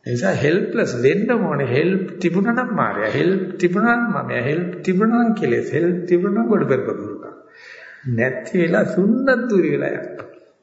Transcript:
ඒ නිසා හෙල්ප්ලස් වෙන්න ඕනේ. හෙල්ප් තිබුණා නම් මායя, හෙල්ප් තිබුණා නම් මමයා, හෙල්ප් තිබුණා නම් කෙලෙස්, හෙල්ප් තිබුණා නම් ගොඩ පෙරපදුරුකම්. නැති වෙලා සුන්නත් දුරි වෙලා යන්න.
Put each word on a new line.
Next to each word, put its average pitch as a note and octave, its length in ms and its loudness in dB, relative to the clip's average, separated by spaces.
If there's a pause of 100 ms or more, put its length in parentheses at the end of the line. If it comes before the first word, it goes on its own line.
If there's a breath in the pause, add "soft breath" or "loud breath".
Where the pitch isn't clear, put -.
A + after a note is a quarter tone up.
ඒ - 0 -
නිසා C3 280 0
හෙල්ප්ලස් D#3 640 0
වෙන්න F3+ 360 2
ඕනේ. D3+ 340 0
හෙල්ප් E3 380 0 (100)
තිබුණා G3 400 0
නම් B3 180 -2
මායя, G#2+ 360 0
හෙල්ප් E3+ 340 0 (120)
තිබුණා G#3 400 2
නම් A#3 160 -2
මමයා, B2 320 -2
හෙල්ප් E3+ 360 -2
තිබුණා A3 420 2
නම් A3+ 140 2
කෙලෙස්, A#2+ 340 0
හෙල්ප් F3 340 0
තිබුණා G3+ 400 2
නම් A3+ 60 -2
ගොඩ E3+ 180 4
පෙරපදුරුකම්. - 680 -4 (760 loud breath)
නැති B2 460 -4
වෙලා F3 300 2
සුන්නත් B3+ 440 2 (160)
දුරි F3 260 2
වෙලා C#3+ 220 -2
යන්න. - 340 -10 (360)